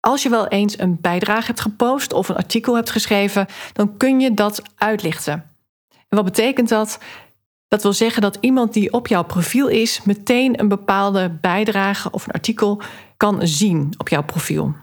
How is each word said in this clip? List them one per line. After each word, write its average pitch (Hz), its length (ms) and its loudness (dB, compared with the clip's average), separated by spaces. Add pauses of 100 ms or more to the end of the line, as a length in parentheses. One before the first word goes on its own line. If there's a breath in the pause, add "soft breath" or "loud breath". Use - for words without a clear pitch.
Als 269 220 2
je 269 60 0
wel 226 180 2
eens 202 320 0
een 180 220 0
bijdrage 185 460 0
hebt 233 140 -6
gepost 247 520 0
of 202 160 0
een - 80 -2
artikel 233 380 0
hebt 233 160 0
geschreven, 202 560 0 (260 loud breath)
dan 208 240 0
kun 262 240 4
je 262 140 4
dat 208 280 0 (140)
uitlichten. 170 720 -2 (400)
En - 260 -4
wat 208 80 4
betekent 226 440 2
dat? 214 300 0 (720 loud breath)
Dat 208 140 0
wil 202 100 2
zeggen 226 300 0
dat 202 180 0
iemand 247 320 2
die 208 200 0
op 240 140 -2
jouw 175 180 2
profiel 240 440 0
is, 226 340 0
meteen 240 580 2
een 214 80 2
bepaalde 196 640 0 (100)
bijdrage 196 680 -2
of - 160 -8
een - 60 -10
artikel 208 500 -2 (340 loud breath)
kan 208 300 2
zien 156 500 0
op - 120 -8
jouw 147 140 0
profiel. 151 600 -4